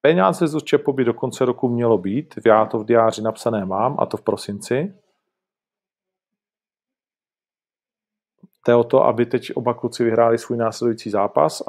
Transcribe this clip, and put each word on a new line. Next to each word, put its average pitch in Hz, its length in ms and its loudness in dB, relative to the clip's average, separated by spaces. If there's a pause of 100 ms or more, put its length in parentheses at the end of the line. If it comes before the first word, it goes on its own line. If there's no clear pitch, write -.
Peňáze 175 420 2
z 147 160 -4
Čepo 143 300 0
by 131 120 0
do 117 100 0
konce 127 300 -4
roku 123 240 -2
mělo 117 300 2
být, 101 360 -6 (120)
já 107 200 6
to 113 120 -4
v 107 60 -4
diáři 113 380 2
napsané 110 420 -4
mám, 104 340 -2
a - 80 0
to - 100 -8
v - 60 -12
prosinci. 123 720 -6 (3750)
Jde 120 80 4
o 117 100 4
to, 131 200 4
aby 117 220 2
teď 120 280 -6
oba 120 200 -2
kluci 120 300 -6
vyhráli 113 340 2
svůj 117 200 -6
následující 113 520 -4
zápas 104 580 0